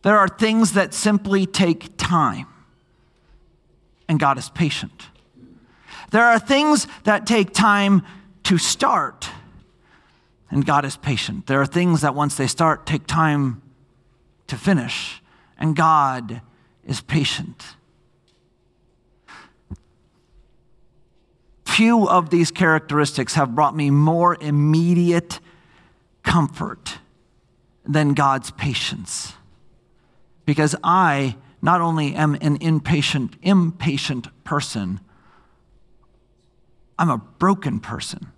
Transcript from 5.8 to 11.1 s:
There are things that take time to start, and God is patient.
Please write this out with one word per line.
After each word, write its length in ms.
There 140
are 120
things 480
that 220
take 280
time 500
to 140
start, 720
and 140
God 200
is 100
patient. 520